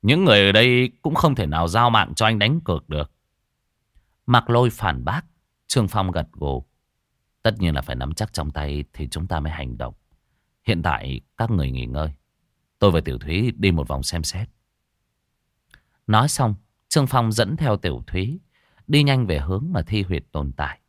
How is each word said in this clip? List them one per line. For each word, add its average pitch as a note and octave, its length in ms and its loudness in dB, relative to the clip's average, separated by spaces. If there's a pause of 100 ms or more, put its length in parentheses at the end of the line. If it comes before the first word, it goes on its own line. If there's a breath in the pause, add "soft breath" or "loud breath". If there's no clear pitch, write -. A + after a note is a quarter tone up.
Những D#3 240 4
người G#2 200 8
ở G2 60 6
đây B2 400 4 (100)
cũng D#3+ 140 -2
không D3+ 200 4
thể G2+ 100 -2
nào D#2+ 220 0
giao A#2 220 2
mạng G2+ 260 -4
cho A2 100 2
anh A2 140 2
đánh C3+ 220 2
cược - 280 -4
được. D2 220 -4 (1120)
Mạc A#2+ 240 2
Lôi A#2+ 200 4
phản C#2 360 -4
bác. A#2+ 160 -4 (460)
Trương A2 200 0
Phong F#2+ 240 -2
gật D#2+ 200 -4
gù. C2+ 340 -4 (760)
Tất A2 180 0
nhiên E2+ 160 2
là C2 60 -2
phải B1+ 140 -8
nắm C2+ 180 -6
chắc - 200 -6
trong D2+ 180 -6
tay D2 320 -6 (100)
thì C#2 140 -10
chúng E2 200 -8
ta E2 120 -4
mới D2+ 120 -4
hành C2 260 -10
động. B1+ 160 -10 (680)
Hiện F2 200 -2
tại C2 380 -4 (160)
các A2+ 140 -2
người D2 200 0
nghỉ B1+ 140 -6
ngơi. C#2+ 280 -4 (680)
Tôi G2+ 120 6
và E2 80 2
Tiểu C#2 180 -6
Thúy E2+ 340 -2
đi F#2+ 200 2
một D2+ 160 0
vòng C#2 160 -4
xem E2 200 -4
xét. F#2+ 260 -8 (1600 soft breath)
Nói A2 200 4
xong, A2+ 280 0 (340)
Trương C#3 180 2
Phong A#2 240 2
dẫn A2+ 260 0
theo B2 200 0
Tiểu B1 300 -4
Thúy A2 320 -4 (480)
đi D3 160 4
nhanh C3 240 2
về D#2 120 0
hướng F#2+ 320 -2
mà A#2 100 0
thi G2 220 -2
huyệt F2+ 280 -4
tồn C#2+ 200 -4
tại. - 380 -8